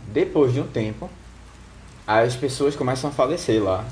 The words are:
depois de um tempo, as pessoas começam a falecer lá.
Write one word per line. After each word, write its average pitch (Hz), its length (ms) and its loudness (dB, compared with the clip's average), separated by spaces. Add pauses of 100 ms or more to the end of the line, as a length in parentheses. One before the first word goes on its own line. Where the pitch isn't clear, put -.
(140)
depois 147 400 2
de 135 60 0
um - 80 -4
tempo, 110 420 -6 (960)
as 117 300 4
pessoas 143 400 0
começam 131 340 -2
a 139 40 -4
falecer 131 480 2
lá. 95 300 0